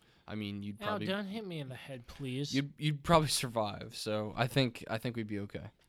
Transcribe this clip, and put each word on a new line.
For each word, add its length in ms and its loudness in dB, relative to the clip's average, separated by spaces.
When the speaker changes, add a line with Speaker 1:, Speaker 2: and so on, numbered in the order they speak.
Speaker 1:
I 80 -6
mean, 280 -4
you'd 180 -6
Speaker 2:
Al, 80 -4
Speaker 1:
probably 180 0
Speaker 2:
don't 200 -2
hit 200 -6
me 120 -4
in 100 -6
the 60 -10
head, 320 -12
please. 460 -2
Speaker 1:
you'd, 240 2
you'd 260 0
probably 260 8
survive. 680 0
So 400 0
I 120 4
think, 420 2
I 80 0
think 180 -4
we'd 120 -2
be 140 -2
okay. 280 -8